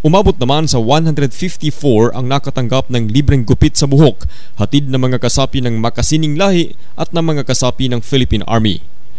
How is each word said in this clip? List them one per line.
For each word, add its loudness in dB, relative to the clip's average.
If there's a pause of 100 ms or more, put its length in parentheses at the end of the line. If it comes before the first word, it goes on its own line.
Umabot 4
naman 0
sa 0
one 2
hundred 0
fifty-four 0
ang -4
nakatanggap -2
ng 0
libreng 2
gupit 2
sa 2
buhok, 4 (320)
hatid 0
ng 0
mga -2
kasapi 0
ng -2
makasining 0
lahi 0 (240)
at -2
ng 0
mga -2
kasapi 0
ng -2
Philippine 0
Army. 0 (340)